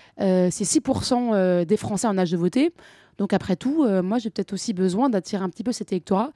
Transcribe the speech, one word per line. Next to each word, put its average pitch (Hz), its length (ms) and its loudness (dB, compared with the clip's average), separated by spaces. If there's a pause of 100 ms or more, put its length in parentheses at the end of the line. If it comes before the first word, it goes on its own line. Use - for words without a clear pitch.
(200)
euh, 185 300 4
c'est 202 140 -4
six 277 160 0
pour 247 240 -2
cent, 240 300 0
euh, 180 320 2
des 202 100 2
Français 208 300 -4
en 202 100 0
âge 185 140 0
de 180 80 0
voter. 254 340 2 (460)
Donc 202 160 0
après 185 220 0
tout, 294 280 0
euh, 196 180 2
moi, 190 160 -2
j'ai 220 120 -4
peut-être 202 240 -6
aussi 196 180 -4
besoin 185 380 2
d'attirer 196 340 -2
un 185 60 -4
petit - 120 -12
peu 233 100 -2
cet - 200 -8
électorat 202 440 -2